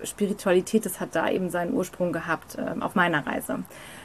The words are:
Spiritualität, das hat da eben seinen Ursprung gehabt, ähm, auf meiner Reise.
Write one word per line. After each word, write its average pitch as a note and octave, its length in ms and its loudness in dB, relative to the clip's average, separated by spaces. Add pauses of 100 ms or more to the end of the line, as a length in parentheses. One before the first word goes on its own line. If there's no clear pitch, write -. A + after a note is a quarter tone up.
Spiritualität, G3 840 2
das - 140 -6
hat - 160 -4
da - 140 2
eben F#3 220 2
seinen E3+ 220 0
Ursprung F3 400 0
gehabt, E3 440 -4
ähm, - 240 -2
auf - 140 -2
meiner F3 320 4
Reise. - 360 -2 (420)